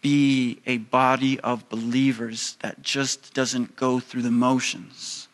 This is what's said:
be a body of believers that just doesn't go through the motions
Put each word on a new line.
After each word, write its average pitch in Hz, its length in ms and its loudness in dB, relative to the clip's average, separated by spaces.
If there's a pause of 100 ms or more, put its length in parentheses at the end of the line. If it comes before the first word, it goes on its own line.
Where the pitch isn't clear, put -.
be 139 640 2
a 123 140 -2
body 131 600 2
of 120 280 -4
believers 117 920 -2
that - 220 -10
just - 520 -4
doesn't 123 420 -2
go 127 240 0
through 123 220 -8
the 120 80 0
motions 120 1040 -2